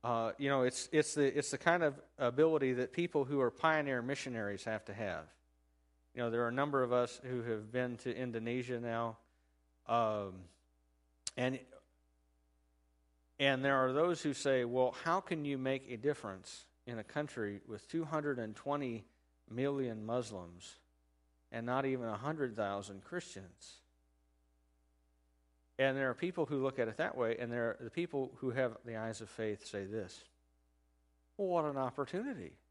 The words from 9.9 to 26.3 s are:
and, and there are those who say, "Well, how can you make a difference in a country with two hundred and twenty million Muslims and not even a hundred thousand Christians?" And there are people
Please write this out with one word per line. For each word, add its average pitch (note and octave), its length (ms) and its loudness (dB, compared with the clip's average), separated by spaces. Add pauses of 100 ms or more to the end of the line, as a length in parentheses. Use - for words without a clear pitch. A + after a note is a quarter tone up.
and, B2+ 240 0 (1800)
and C3+ 260 4
there C#3 120 6
are C3 160 4
those E3 280 2
who D3 120 0
say, B2+ 320 4
"Well, B2+ 380 2
how E3+ 160 2
can D#3+ 260 -4
you C#3+ 120 -2
make C3 320 -2
a B2 80 -8
difference G#2 680 -4 (200)
in A#2 140 -6
a G#2 40 -8
country A2 640 -4
with G#2+ 220 -12
two D#3+ 160 -2
hundred C#3+ 340 0
and G#2+ 160 -6
twenty C3 480 -4 (460)
million B2 560 -2
Muslims G#2 680 -4 (760)
and A#2 140 -4
not C3 200 2
even C3 220 0
a G#2+ 100 -2
hundred C3+ 380 -2
thousand G2+ 480 -2
Christians?" - 760 -12 (2000)
And C3+ 160 4
there C3+ 140 2
are A#2+ 60 -2
people F3 320 -2